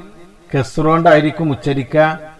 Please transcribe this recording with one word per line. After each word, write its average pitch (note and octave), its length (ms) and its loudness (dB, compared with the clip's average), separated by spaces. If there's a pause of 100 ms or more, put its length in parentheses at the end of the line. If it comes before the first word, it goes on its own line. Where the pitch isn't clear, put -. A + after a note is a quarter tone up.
(520)
കസ്റോണ്ടായിരിക്കും D#3 1040 0
ഉച്ചരിക്കുക. C#3+ 540 -2 (300)